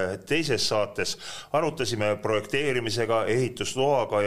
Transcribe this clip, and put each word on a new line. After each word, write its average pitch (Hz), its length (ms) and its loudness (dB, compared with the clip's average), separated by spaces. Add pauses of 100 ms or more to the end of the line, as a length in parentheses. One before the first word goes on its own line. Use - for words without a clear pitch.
(300)
Teises 143 400 0
saates 104 480 0 (400)
arutasime 117 640 0
projekteerimisega, 113 1040 0 (100)
ehitusloaga 123 920 2